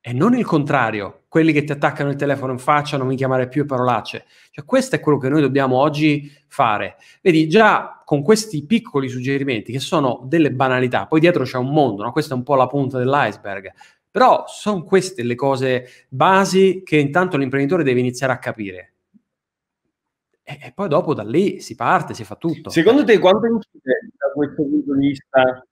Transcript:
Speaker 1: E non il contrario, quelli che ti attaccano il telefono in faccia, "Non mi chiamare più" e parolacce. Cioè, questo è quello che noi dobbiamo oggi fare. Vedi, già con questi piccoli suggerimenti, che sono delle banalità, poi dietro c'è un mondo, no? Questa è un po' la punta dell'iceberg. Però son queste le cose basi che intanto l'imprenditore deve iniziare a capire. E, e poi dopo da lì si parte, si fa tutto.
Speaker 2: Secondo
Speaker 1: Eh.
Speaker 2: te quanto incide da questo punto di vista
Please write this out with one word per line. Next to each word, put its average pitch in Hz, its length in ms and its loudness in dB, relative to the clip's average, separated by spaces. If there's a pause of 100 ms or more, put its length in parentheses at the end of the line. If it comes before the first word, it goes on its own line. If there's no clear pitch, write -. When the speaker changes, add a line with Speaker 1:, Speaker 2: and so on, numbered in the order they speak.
Speaker 1:
E 123 120 -10
non 185 200 2
il 240 120 0
contrario, 123 800 -2
quelli 160 240 2
che 147 140 2
ti 143 80 -6
attaccano 143 360 -2
il 139 60 -4
telefono 135 380 -4
in 123 40 -8
faccia, 147 400 0
"Non 127 100 -2
mi 131 80 -2
chiamare 131 340 -2
più" 143 140 -2
e - 20 -2
parolacce. 123 600 -4 (260)
Cioè, - 120 -18
questo 254 320 0
è 151 40 -2
quello 151 180 2
che 135 120 -4
noi 151 120 2
dobbiamo 131 360 2
oggi 147 540 0 (160)
fare. 104 480 -2 (260)
Vedi, 160 280 2
già 202 560 2
con 143 180 -2
questi 180 420 0
piccoli 147 440 -2
suggerimenti, 127 600 -4
che 131 80 -6
sono 135 440 -2
delle 143 280 2
banalità, 127 540 0
poi 156 140 0
dietro 165 240 4
c'è 127 140 -6
un 131 140 -4
mondo, 120 320 0
no? 120 80 -6
Questa 147 220 -4
è 123 40 -4
un 123 60 -6
po' 143 120 0
la 127 120 4
punta 131 300 -4
dell'iceberg. 110 760 -2 (400)
Però 220 360 4
son 196 380 -6
queste 180 360 0
le 120 140 -2
cose 127 720 -2
basi 190 760 2
che 156 140 0
intanto 151 400 0
l'imprenditore 139 460 0
deve 127 160 2
iniziare 123 340 -2
a 120 60 -6
capire. 98 540 -12 (1500)
E, 143 220 -16
e - 100 -18
poi 196 140 -6
dopo 156 260 0
da 113 100 -4
lì 147 360 -2
si - 160 -16
parte, 135 400 -2
si 113 80 -14
fa 101 120 -14
tutto. - 360 -6
Speaker 2:
Secondo 220 300 4
Speaker 1:
Eh. 220 40 0
Speaker 2:
te 202 140 6
quanto 202 260 4
incide 202 720 -4
da 139 160 -4
questo 147 300 -4
punto 139 320 -2
di 139 140 2
vista 131 640 0